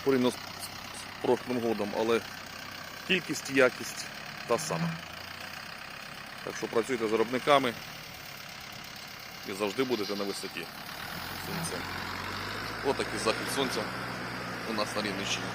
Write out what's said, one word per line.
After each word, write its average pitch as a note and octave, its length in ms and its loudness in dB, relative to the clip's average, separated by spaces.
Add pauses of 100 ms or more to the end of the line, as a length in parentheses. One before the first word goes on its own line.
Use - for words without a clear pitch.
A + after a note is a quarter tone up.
порівняно B2 280 6
з, - 20 -4
з - 40 -6 (840)
прошлим B2 380 4
годом, G#2 380 2
але A2+ 240 6 (840)
кількість F3 420 2
і C#3 40 -2
якість B2+ 520 6 (420)
та A#2+ 120 4
сама. E2 300 0 (1500)
Так - 140 -4
що A2 100 -2
працюйте A2+ 400 2
з G#2 40 4
виробниками B2 640 6 (1800)
і G#2 40 -2
завжди G2+ 300 2
будете G#2 320 0
на G2+ 80 -2
висоті. F#2 420 -4 (800)
Сонце. - 380 -2 (1000)
Отакий A2+ 340 2
захід G#2 360 2
сонця B2+ 260 2 (880)
у A2+ 40 0
нас G#2 220 2
на G#2+ 60 2
Рівненщині. G2 540 0